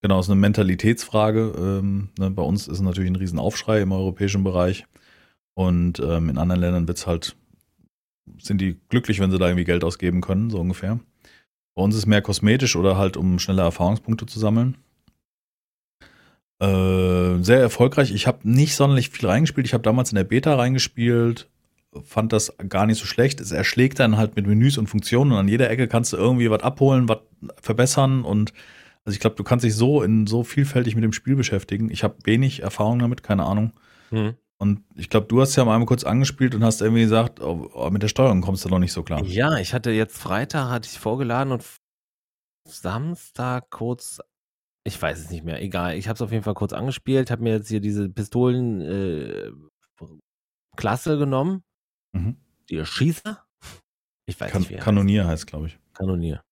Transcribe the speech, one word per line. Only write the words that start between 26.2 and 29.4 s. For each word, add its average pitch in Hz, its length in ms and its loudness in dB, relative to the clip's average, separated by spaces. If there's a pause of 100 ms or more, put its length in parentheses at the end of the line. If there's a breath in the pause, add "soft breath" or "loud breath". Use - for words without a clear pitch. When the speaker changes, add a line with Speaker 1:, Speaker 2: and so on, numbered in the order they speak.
Speaker 1:
was 107 140 0
abholen, 131 440 2
was 113 120 0 (420)
verbessern 131 600 0
und, 107 300 0 (520 loud breath)
also 107 100 -4
ich - 40 -10
glaub, 113 160 0
du 104 80 -8